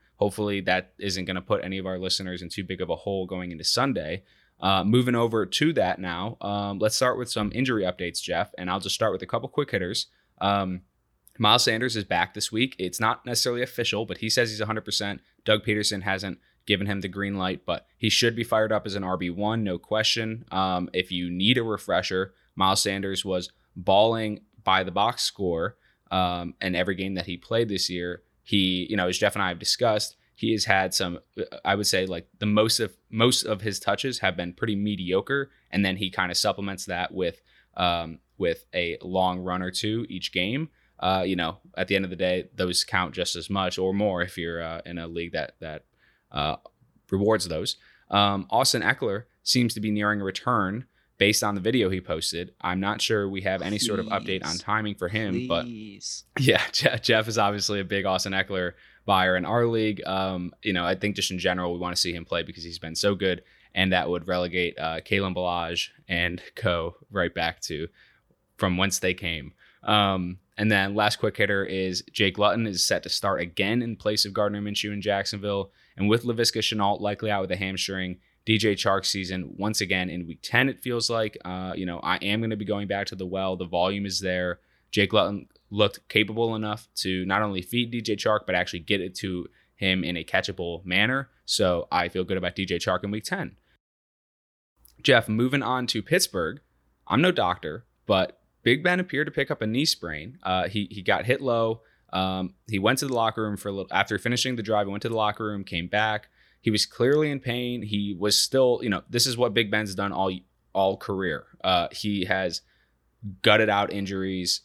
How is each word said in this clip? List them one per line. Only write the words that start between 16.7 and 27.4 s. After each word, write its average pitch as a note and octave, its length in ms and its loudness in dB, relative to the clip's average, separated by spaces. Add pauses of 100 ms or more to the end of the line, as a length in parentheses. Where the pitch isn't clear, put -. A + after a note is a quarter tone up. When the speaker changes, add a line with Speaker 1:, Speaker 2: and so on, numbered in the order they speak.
Speaker 1:
him G2+ 140 -2
the F#2+ 80 -4
green G2 280 -4
light, F#2 300 -2
but E2+ 200 -4 (100)
he A2+ 140 0
should A2+ 260 4
be A#2 80 -2
fired A2 260 2
up G#2+ 160 0
as G2+ 80 -6
an G2 80 -4
R F#2 140 -2
B F2 120 -4
one, G#2 360 -2
no F#2 120 -2
question. A2 760 -2
Um, F#2 400 0
if F2+ 180 0
you F2 200 -4
need G2 280 2
a A#2 60 2
refresher, F#2+ 720 -2 (200)
Miles G2 280 4
Sanders G2 420 -2
was F2+ 260 -2 (240)
balling G#2+ 680 4 (200)
by F#2+ 220 2
the F#2 80 -8
box G#2+ 300 0
score, F2+ 560 -2 (320)
um, F2 500 0
in F#2 140 -2
every F#2 200 2
game F#2+ 200 -6
that F2 100 -4
he F2 140 -8
played A2+ 320 0